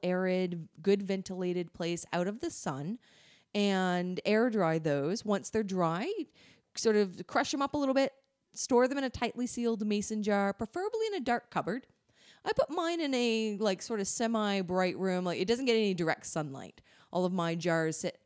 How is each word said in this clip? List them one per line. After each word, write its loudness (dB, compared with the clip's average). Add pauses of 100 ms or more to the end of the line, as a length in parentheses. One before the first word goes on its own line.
arid, 0 (140)
good 4
ventilated -4
place -4
out 2
of -6
the -4
sun -4 (560)
and 0
air 4
dry 2
those. 0
Once 0
they're 0
dry, 0 (640)
sort 4
of 0
crush 0
'em 0
up 0
a 0
little 2
bit, 4 (400)
store 4
them -4
in -2
a -4
tightly -4
sealed -2
mason -2
jar, 2
preferably -4
in -2
a -2
dark -2
cupboard. -4 (580)
I -2
put 2
mine -2
in 0
a, 0
like, 0
sort -4
of -2
semi-bright 0
room. 0
Like, -2
it 0
doesn't 0
get 4
any 2
direct 0
sunlight. -8 (300)
All 2
of 0
my 0
jars 0
sit -6